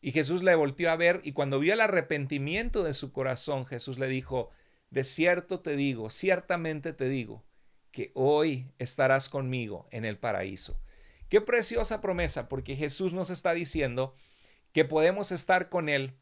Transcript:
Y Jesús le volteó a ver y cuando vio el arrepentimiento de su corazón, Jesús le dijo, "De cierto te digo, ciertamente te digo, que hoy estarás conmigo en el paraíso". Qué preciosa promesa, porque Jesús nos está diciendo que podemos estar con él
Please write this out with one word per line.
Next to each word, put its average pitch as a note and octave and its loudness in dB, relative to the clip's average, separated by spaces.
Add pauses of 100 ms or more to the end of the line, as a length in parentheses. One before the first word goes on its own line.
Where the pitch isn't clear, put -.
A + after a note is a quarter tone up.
Y C#3 -4
Jesús D#3 2
le F#3 8
volteó D#3+ 2
a E3 2
ver E3+ 4
y D3 -8
cuando C#3 0
vio D#3 2
el A3+ 2
arrepentimiento E3+ 0
de D3+ -2
su B2+ -8
corazón, C3 -2
Jesús B2+ -8
le C3+ -2
dijo, C3 -4 (400)
"De C3 0
cierto F3 0
te D3 -4
digo, B2+ -2
ciertamente E3 -2
te C3 -4
digo, A2+ -6 (460)
que - -8
hoy C#3 2 (120)
estarás C3+ 2
conmigo B2+ -6
en A2+ -8
el G#2+ -6
paraíso". G2 -4 (500)
Qué G3+ 6
preciosa A3+ -2
promesa, F3 -2
porque C3 -6
Jesús D3+ -2
nos F3+ -4
está F3 0
diciendo C3+ -2 (580)
que D#3 6
podemos D#3+ 4
estar F#3 2
con E3+ 0
él C3+ 0